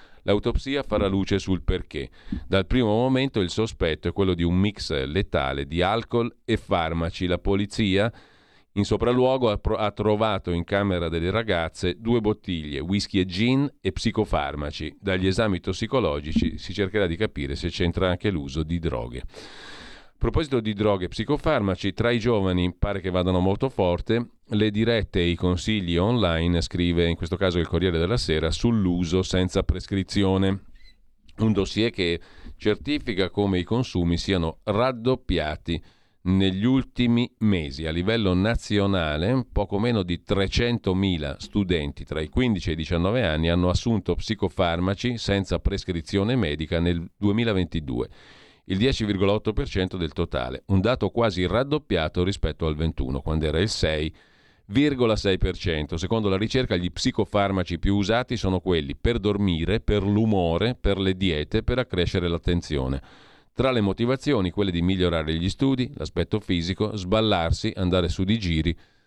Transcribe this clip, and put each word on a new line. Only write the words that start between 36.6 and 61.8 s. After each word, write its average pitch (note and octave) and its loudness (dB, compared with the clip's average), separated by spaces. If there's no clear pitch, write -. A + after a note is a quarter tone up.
ultimi B2 2
mesi. D#2+ 0
A D#2 -2
livello F#2+ 0
nazionale, G2 0
poco G2+ -2
meno A2+ 2
di F2 -4
trecentomila F#2+ 0
studenti F2 -2
tra D2+ -4
i D2+ -8
quindici G#2+ 0
e - 0
i D#2 -4
diciannove F2 0
anni D#2+ 2
hanno F2 2
assunto G2+ 0
psicofarmaci F#2+ -2
senza G2 0
prescrizione G2 -2
medica D#2 0
nel E2+ 2
duemilaventidue, F#2 0
il F#2 0
dieci B2 2
virgola G2 2
otto G#2+ -2
per - -4
cento F#2 -2
del E2 -4
totale, C2 -4
un G2 4
dato G#2 2
quasi G2 0
raddoppiato F#2+ 0
rispetto E2+ -2
al D#2 0
ventuno, C#2+ -2
quando D#2 -2
era D#2 0
il G#2 2
sei D#2 -2
virgola A#2+ 2
sei G2 0
per F#2 0
cento. D#2 -4
Secondo G#2 0
la F#2+ 2
ricerca, A2 0
gli F2+ 0
psicofarmaci G2 0
più G2+ 2
usati A2 0
sono F#2 0
quelli D#2 0
per A#2 0
dormire, G2 0
per G#2 0
l'umore, G2+ 2
per G2 0
le F#2+ 0
diete, F#2 0
per B2 -2
accrescere F2+ 0